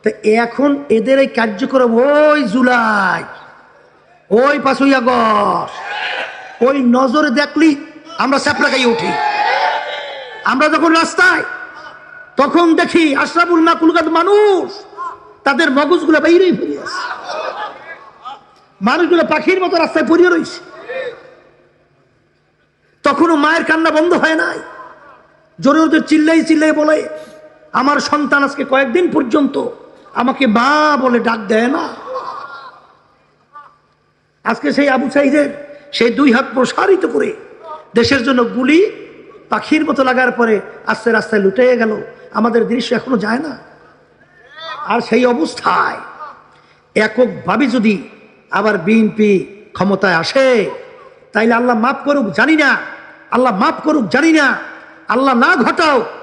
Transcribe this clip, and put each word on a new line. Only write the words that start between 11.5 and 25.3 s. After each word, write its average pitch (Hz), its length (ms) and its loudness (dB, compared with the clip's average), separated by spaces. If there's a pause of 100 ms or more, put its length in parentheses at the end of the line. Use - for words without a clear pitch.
তখন 320 400 2
দেখি 320 400 2
আশরাফুল 339 440 0
মাকলুকাত 330 440 2
মানুষ, 370 680 2 (720)
তাদের 277 260 2
মগজগুলো 302 500 2
বাইরেই 339 360 4
ফিরে - 220 -6
আছে, - 500 -10 (1500)
মানুষগুলো 320 420 2
পাখির 330 360 0
মতো 359 160 -2
রাস্তায় 320 320 0
পড়িয়ে 349 220 4
রয়েছে। - 300 -4 (2500)
তখনও 330 340 2
মায়ের 311 280 0
কান্না 320 260 0
বন্ধ 320 240 2
হয় 320 200 0
নাই, - 240 -4 (1000)